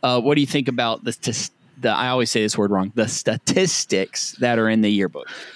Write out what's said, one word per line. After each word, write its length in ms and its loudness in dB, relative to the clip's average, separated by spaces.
uh, 160 2
what 160 4
do 40 4
you 60 2
think 220 -2
about 340 -2
the 100 -4
stas-, 380 -6
the, 100 0
I 180 0
always 220 0
say 100 0
this 160 0
word 140 2
wrong, 240 0
the 140 0
statistics 720 -2
that 260 0
are 100 2
in 140 4
the 80 4
yearbook? 380 -2